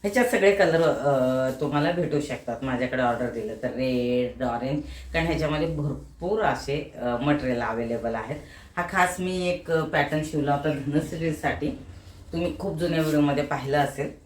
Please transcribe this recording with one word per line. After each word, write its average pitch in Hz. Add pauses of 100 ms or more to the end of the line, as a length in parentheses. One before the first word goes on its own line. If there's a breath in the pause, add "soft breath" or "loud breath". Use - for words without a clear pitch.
ह्याच्यात 240
सगळे 202
कलर, 165
अ, 131
तुम्हाला 147
भेटू 160
शकतात 123
माझ्याकडे 127
ऑर्डर 120
दिलं 110
तर. 123
रेड, 123
ऑरेंज, 127 (300 loud breath)
कारण 165
ह्याच्यामध्ये 156
भरपूर 160
असे, 151
अ, 120
मटेरियल 127
अव्हेलेबल 113
आहेत. 135 (400 loud breath)
हा 175
खास 180
मी 180
एक 175
पॅटर्न 151
शिवला 143
होता 151
धनश्रीसाठी. 147 (640 loud breath)
तुम्ही 165
खूप 151
जुन्या 165
व्हिडिओमध्ये 147
पाहिलं 139
असेल 143 (160)